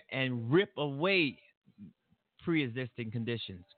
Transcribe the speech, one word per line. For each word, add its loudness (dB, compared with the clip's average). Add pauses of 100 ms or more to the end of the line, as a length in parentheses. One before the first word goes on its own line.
(120)
and 0
rip 6
away 2 (1040)
pre-existing -2
conditions -4 (120)